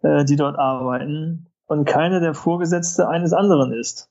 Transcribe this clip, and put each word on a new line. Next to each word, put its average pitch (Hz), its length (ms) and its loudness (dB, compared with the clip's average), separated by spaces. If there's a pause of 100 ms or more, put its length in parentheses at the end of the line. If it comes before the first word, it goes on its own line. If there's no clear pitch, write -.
äh, 147 240 4
die 143 100 2
dort 143 220 -2
arbeiten. 139 880 -4 (180)
Und 151 200 0
keiner 170 340 0
der 165 140 0
Vorgesetzte 170 720 0
eines 170 240 0
anderen 170 400 4
ist. - 400 -10